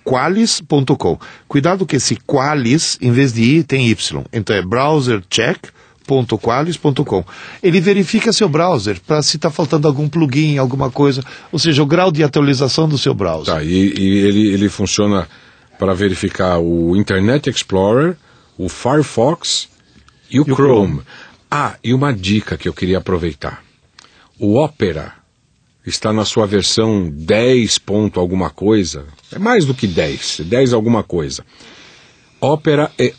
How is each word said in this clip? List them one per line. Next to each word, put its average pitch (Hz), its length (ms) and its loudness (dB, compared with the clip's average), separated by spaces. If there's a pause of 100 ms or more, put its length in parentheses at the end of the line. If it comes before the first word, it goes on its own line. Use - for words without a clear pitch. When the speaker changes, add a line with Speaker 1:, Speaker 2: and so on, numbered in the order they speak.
Speaker 1:
qualis 175 560 0
ponto 143 360 0
com. 82 220 -2 (300)
Cuidado 180 380 0
que 143 100 -2
esse 120 200 -2
Qualis, 143 840 0
em 127 120 0
vez 131 200 2
de 113 100 -2 (160)
I, 160 60 4
tem 131 240 0
Y. 73 440 -2
Então 110 240 -2
é 92 60 0
browsercheck 123 1000 0 (460)
ponto 127 320 0
qualis 143 380 -2
ponto 143 280 0
com. 95 200 -2 (380)
Ele 185 180 4
verifica 202 520 2
seu 208 160 2
browser 139 580 0
pra 151 160 2
se - 160 -2
tá 165 120 -2
faltando 156 380 0
algum 147 200 0
plugin, 151 500 0
alguma 131 320 -2
coisa. 139 320 0 (300)
Ou 160 60 -2
seja, 151 240 2
o 147 40 2
grau 175 260 2
de 151 100 0
atualização 143 680 2
do 151 80 0
seu 131 160 0
browser. 85 420 -2
Speaker 2:
Tá, 78 100 -2
e, 92 340 2
e 98 200 2
ele, 101 360 4
ele 101 140 2
funciona 101 600 -2 (500)
pra 95 160 0
verificar 92 640 0
o 85 380 0
Internet 107 540 0
Explorer, 120 680 0 (400)
o 92 120 -6
Firefox - 1000 -2 (640)
e 123 100 0
o 151 60 2
Speaker 1:
E 135 60 0
o - 20 0
Speaker 2:
Chrome. 131 400 4
Speaker 1:
Chrome. 69 60 -6 (500)
Speaker 2:
Ah, 139 240 -4 (100)
e 113 80 0
uma 135 200 2
dica 98 440 -2
que 87 120 -8
eu 80 40 -2
queria 92 260 -2
aproveitar. 82 640 -6 (760)
O 107 240 2
Opera 90 500 -4 (720)
está - 260 -4
na 107 120 0
sua 107 220 0
versão 101 680 0
dez 107 640 0
ponto 101 400 -2
alguma 90 320 -2
coisa. 90 540 0 (280)
É - 60 -10
mais 196 260 2
do 135 100 0
que 202 120 -2
dez, - 540 -4
é 78 40 -10
dez 120 280 2
alguma 113 300 2
coisa. 76 420 -6 (960)
Opera 151 580 0
é 123 200 0